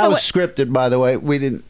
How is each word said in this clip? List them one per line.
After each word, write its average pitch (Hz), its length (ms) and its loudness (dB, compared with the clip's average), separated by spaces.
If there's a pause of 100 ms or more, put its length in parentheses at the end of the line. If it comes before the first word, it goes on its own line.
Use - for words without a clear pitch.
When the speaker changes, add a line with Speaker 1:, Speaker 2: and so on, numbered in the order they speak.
Speaker 1:
that - 20 4
Speaker 2:
the 214 80 4
Speaker 1:
was - 240 0
Speaker 2:
way 180 80 2
Speaker 1:
scripted, 139 300 -2
by 127 160 2
the 127 100 2
way. 127 180 2
We 143 220 -2
didn't, 135 320 -4